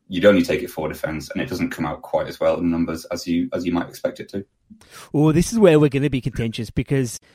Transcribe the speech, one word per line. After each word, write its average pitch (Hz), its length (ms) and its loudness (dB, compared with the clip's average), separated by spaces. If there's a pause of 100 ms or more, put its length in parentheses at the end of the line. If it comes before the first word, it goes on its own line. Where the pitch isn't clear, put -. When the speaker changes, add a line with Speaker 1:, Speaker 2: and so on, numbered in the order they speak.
Speaker 1:
you'd 90 160 -2
only 98 180 8
take 87 180 0
it - 120 -10
for 78 160 -6
defense, 78 420 -8
and - 100 -6
it 71 80 -4
doesn't 87 220 -4
come 80 160 -4
out - 160 -8
quite 78 240 -2
as 76 140 -12
well 80 180 2
in 85 100 0
numbers 82 440 -2
as 87 160 -8
you, 85 240 0
as 90 120 -4
you 87 60 -2
might 87 180 -2
expect - 300 -8
it - 120 -14
to. 98 140 -8 (680)
Speaker 2:
Well, 151 200 4
this 170 200 2
is 226 80 0
where 165 180 8
we're 151 100 6
gonna 139 220 0
be 131 100 -2
contentious, 117 500 -6
because 135 500 -4 (140)